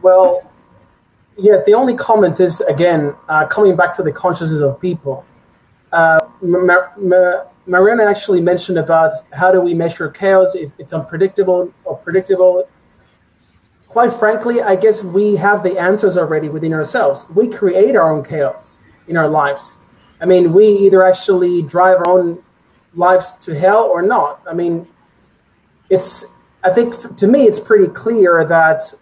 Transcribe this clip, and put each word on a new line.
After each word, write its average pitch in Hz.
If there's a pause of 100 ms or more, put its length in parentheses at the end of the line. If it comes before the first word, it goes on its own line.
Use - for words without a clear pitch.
Well, 185 (880)
yes, 196
the 208
only 247
comment 208
is, 175
again, 151 (140)
uh, 156
coming 196
back 160
to -
the 151
consciousness 160
of 139
people. 170 (680)
Uh, 165 (240)
Ma-, 175
Ma-, 180 (100)
Ma-, 180 (220)
Mariana 202
actually 196
mentioned 180
about 160 (200)
how 180
do 190
we 175
measure 165
chaos, 190
if 160
it's -
unpredictable 180 (120)
or 151
predictable. 185 (1200)
Quite 233
frankly, 233
I 196
guess 214
we 196
have 202
the 185
answers 185
already 156
within 160
ourselves. 151
We 233
create 202
our 156
own 151
chaos - (320)
in 165
our 160
lives. 143 (420)
I 165
mean, 180
we 202
either 196
actually 180
drive 180
our 175
own 175 (520)
lives 180
to 156
hell 202
or 175
not. -
I 165
mean, 170 (1000)
it's, - (380)
I 185
think 240
f-, -
to 202
me, 262
it's 214
pretty 202
clear 180
that 160